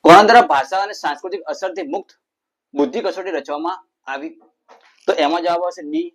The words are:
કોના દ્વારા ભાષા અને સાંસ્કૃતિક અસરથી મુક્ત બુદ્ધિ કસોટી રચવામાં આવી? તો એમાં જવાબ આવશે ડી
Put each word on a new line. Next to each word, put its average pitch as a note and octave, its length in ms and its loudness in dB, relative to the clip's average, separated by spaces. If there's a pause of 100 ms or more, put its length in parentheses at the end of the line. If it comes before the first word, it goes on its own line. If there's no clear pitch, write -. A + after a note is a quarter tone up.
કોના F3+ 180 10
દ્વારા A#3 200 8
ભાષા D3+ 400 -2
અને G3+ 100 -6
સાંસ્કૃતિક F3 500 -8
અસરથી F3 400 -8
મુક્ત D#3+ 280 -10 (640)
બુદ્ધિ C#3 260 -2
કસોટી F#3 300 -8
રચવામાં D#3+ 480 -8 (280)
આવી? C#3+ 340 -12 (680)
તો G3 60 0
એમાં E3 300 0
જવાબ F3 200 -2
આવશે F3+ 200 -8
ડી D#3 320 -6